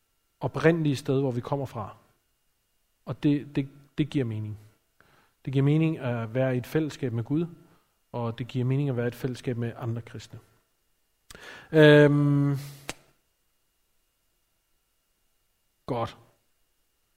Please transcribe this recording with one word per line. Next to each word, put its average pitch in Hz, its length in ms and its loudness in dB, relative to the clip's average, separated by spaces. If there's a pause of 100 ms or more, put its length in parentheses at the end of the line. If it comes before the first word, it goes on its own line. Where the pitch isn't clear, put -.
(400)
oprindelige 147 560 2
sted, 135 240 -2
hvor 139 100 -2
vi 120 100 -4
kommer 139 260 -6
fra. 107 300 -12 (1080)
Og - 180 -10
det, 143 340 0
det, 139 120 -2 (300)
det 151 120 -2
giver 139 140 -2
mening. 107 340 -6 (840)
Det 143 80 -8
giver 135 120 2
mening 156 340 2
at 117 360 -6
være 131 200 0
i 127 40 0
et 123 80 -6
fællesskab 143 460 -4
med 113 120 -2
Gud, 160 220 -2 (680)
og 117 260 -6
det 117 100 -10
giver 123 160 -4
mening 135 240 0
at 127 80 -4
være 120 100 -2
i - 20 0
et 120 60 -6
fællesskab 127 420 -6
med 117 200 -6
andre 117 260 -8
kristne. - 360 -18 (1300)
Øhm. 147 840 8 (3250)
Godt. 117 320 -6 (1000)